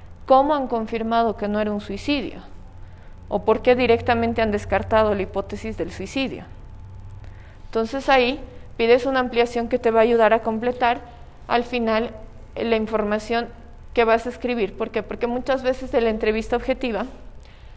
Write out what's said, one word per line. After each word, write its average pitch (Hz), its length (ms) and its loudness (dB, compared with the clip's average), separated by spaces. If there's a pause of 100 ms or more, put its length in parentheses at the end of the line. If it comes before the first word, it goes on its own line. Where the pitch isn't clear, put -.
(260)
"¿Cómo 277 300 6
han 269 120 -2
confirmado 226 680 0
que 208 140 -4
no 208 100 0
era 214 120 0
un 208 100 -4
suicidio? 208 580 -4 (880)
¿O 202 160 -2
por - 180 2
qué 247 140 6
directamente 233 680 2
han 214 100 2
descartado 208 640 2
la 202 80 -2
hipótesis 208 560 -6
del 170 140 -4
suicidio?". 190 540 -6 (1200)
Entonces, 226 420 -2
ahí 269 320 6 (380)
pides 240 280 6
una 269 140 2
ampliación 233 480 0
que 247 100 0
te 233 140 2
va 226 80 6
a 220 40 8
ayudar 226 280 6
a 226 80 4
completar 240 640 0 (480)
al 240 160 2
final 226 460 0 (440)
la 226 220 0
información 220 720 0 (440)
que 233 120 4
vas 226 200 4
a 247 40 -4
escribir. 233 480 -2
¿Por 226 140 -4
qué? 214 120 -2
Porque 214 240 -4
muchas 254 360 -2
veces 262 280 -2
de 277 80 4
la 226 100 4
entrevista 220 460 0
objetiva 240 500 -2 (720)